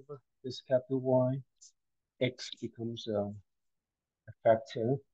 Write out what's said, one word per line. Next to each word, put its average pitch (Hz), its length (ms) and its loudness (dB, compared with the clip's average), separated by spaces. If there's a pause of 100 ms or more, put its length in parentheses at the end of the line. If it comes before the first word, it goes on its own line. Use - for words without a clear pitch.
over 143 100 -12 (240)
this 123 200 -10
capital 131 380 0
Y. 127 420 2 (800)
X - 360 -2
becomes, 117 480 -8
uh, 104 200 0
a - 1080 -18 (100)
factor. 113 540 2 (180)